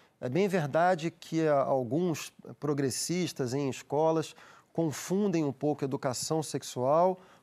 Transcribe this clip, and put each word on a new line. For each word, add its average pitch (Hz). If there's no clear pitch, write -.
é 127
bem 180
verdade 165
que, 160
ah, 139
alguns 139
progressistas 143
em 143
escolas 156
confundem 170
um 143
pouco 147
educação 139
sexual 156